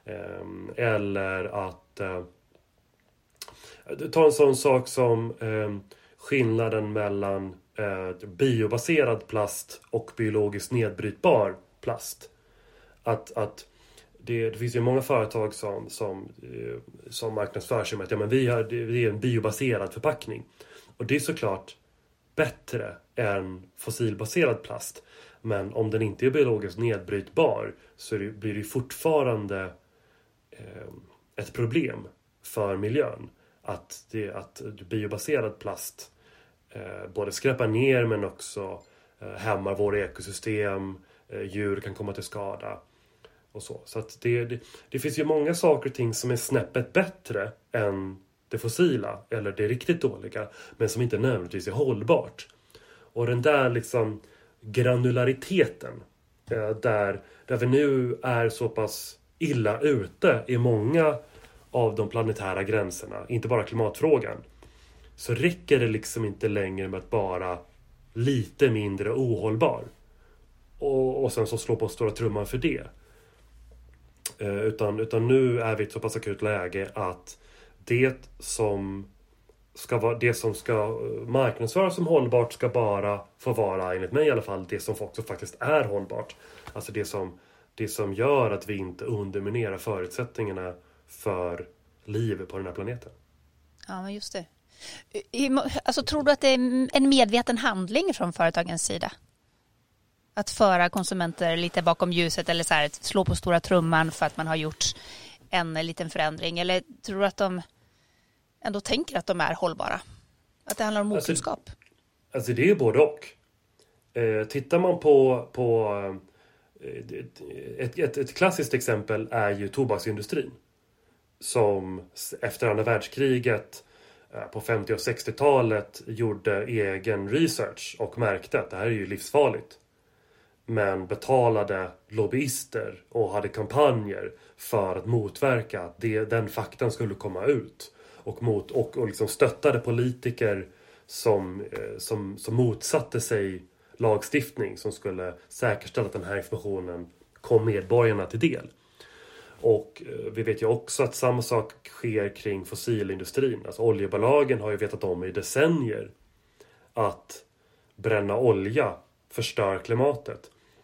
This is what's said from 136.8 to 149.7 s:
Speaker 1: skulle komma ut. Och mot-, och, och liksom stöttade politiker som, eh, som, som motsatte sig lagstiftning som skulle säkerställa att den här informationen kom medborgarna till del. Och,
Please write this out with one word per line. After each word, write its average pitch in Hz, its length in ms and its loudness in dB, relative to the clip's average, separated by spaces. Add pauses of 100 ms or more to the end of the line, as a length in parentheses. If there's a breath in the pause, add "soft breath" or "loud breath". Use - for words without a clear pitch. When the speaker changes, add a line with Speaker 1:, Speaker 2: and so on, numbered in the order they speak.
Speaker 1:
skulle 104 220 -4
komma 92 300 -8
ut. - 480 -2 (220 loud breath)
Och - 280 -10
mot-, 107 280 0
och, 123 260 -2
och 123 100 0
liksom 104 220 -4
stöttade 131 500 4
politiker 120 880 -2 (400 soft breath)
som, 95 540 0
eh, 107 380 -10
som, 104 400 -6
som 113 160 -6
motsatte 123 640 2
sig 98 440 -2 (360 soft breath)
lagstiftning 107 800 0
som 104 140 -6
skulle 92 420 -6 (140 loud breath)
säkerställa 110 580 -2
att 95 60 -8
den 90 120 -6
här 98 120 -6
informationen 92 680 -6 (340)
kom 110 260 4
medborgarna 104 600 4
till 113 140 -6
del. - 280 0 (920 loud breath)
Och, 110 460 2